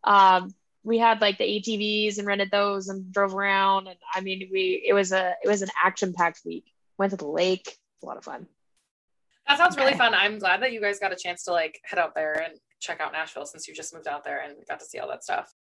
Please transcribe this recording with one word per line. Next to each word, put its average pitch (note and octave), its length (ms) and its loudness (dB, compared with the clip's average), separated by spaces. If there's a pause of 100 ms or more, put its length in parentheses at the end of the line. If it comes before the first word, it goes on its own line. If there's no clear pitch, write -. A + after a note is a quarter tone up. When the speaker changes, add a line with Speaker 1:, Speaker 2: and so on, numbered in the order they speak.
Speaker 1:
um, F#3+ 500 6 (300)
we A3+ 140 0
had, A3+ 240 4
like, G3+ 160 2
the G#3+ 80 0
A G#3 160 -2
T G#3+ 160 -4
Vs G#3 400 -2
and G3+ 100 -6
rented G3 240 -2
those G3+ 380 0
and F#3+ 240 -10
drove G3 220 0
around. G3 520 2
And F3+ 100 -18 (160)
I F#3 80 -2
mean, F#3+ 300 -8
we, F#3 340 0
it G3+ 80 4
was G3 200 2
a, F#3 280 0
it G3 60 -2
was G3+ 140 2
an F#3+ 80 -6 (120)
action-packed F3+ 640 0
week. E2+ 200 -10 (320)
Went G3 140 0
to F#3 60 -8
the D#3 100 -8
lake. F3+ 400 -2
It - 100 -16 (240)
was - 20 -18
a - 40 -16
lot - 100 -12
of - 80 -20
fun. - 220 -14 (1000)
Speaker 2:
That C#4+ 100 4
sounds F4 200 4
really C4+ 140 4
Speaker 3:
Okay. - 60 0
Speaker 2:
fun. A#3 160 4
I'm G#3 260 2
glad F#3+ 220 2
that B3+ 120 0
you A3 80 -6
guys G3+ 180 -2
got F#3+ 140 -2
a - 20 -8
chance F3 300 -8
to, F#3 60 -4
like, D#3+ 340 -2
head F3+ 140 -4
out D#3+ 160 0
there D#3 180 -2
and D#3+ 220 -4 (260)
check E3 180 -10
out D#3 140 -6
Nashville D#3 320 -8
since - 220 -16
you D#3+ 60 -18
just D#3 200 -14
moved D#3+ 140 -12
out C#3+ 180 -8
there C#3+ 160 -6
and C#3+ 140 -14 (120)
got D#3 120 -8
to - 60 -20
see - 140 -14
all - 100 -8
that - 140 -10
stuff. - 400 -8